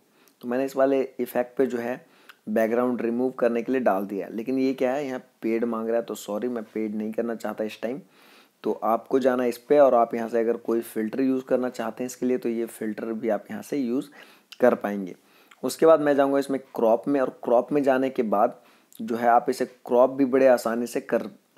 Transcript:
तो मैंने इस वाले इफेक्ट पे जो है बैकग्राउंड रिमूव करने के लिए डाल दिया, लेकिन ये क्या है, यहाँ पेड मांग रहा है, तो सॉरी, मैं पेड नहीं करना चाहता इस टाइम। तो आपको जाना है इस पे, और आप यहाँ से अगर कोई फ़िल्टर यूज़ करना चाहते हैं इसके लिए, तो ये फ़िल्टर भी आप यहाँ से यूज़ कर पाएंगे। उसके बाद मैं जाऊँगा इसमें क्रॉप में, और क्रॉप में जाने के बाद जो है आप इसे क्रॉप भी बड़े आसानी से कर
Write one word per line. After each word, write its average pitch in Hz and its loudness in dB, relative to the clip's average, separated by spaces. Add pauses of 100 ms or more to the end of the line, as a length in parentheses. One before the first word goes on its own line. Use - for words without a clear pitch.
(420)
तो 123 -12
मैंने 127 -2
इस 135 -8
वाले 135 2 (180)
इफेक्ट 123 -4
पे 135 4
जो 120 -2
है 120 -8 (440)
बैकग्राउंड 113 0
रिमूव 120 -2
करने 117 0
के 113 -4
लिए 131 0
डाल 101 0
दिया, 95 -6
लेकिन 117 -4
ये 131 0
क्या 127 -2
है, 143 -4
यहाँ 127 -8 (220)
पेड 113 0
मांग 113 -4
रहा 113 0
है, 113 -2
तो 107 -10
सॉरी, 104 -6
मैं 120 -6
पेड 110 -6
नहीं 107 -6
करना 117 -4
चाहता 107 -6
इस 107 -10
टाइम। 127 -6 (640)
तो - -2 (120)
आपको 113 0
जाना 127 2
है 123 0
इस 113 -4
पे, 147 2
और 135 8
आप 117 4
यहाँ 117 -4
से 117 0
अगर 117 0
कोई 117 -2
फ़िल्टर 113 -6
यूज़ 131 0
करना 127 -2
चाहते 117 -8
हैं - -6
इसके 127 -8
लिए, 127 0
तो 123 -4
ये 117 -4
फ़िल्टर 110 -8
भी 113 -4
आप 101 -2
यहाँ 104 -10
से 147 -6
यूज़ 127 -2 (500)
कर 120 6
पाएंगे। 101 -6 (480)
उसके 131 0
बाद 160 8
मैं 147 2
जाऊँगा 139 2
इसमें 135 -2 (160)
क्रॉप 117 2
में, 143 2
और 127 0 (140)
क्रॉप 123 2
में 147 2
जाने 131 2
के 127 -2
बाद 107 0 (420)
जो 113 -4
है 120 0
आप 120 6
इसे 127 -2
क्रॉप 127 2
भी 135 0
बड़े 131 4
आसानी 120 2
से 131 -6
कर 110 -4 (280)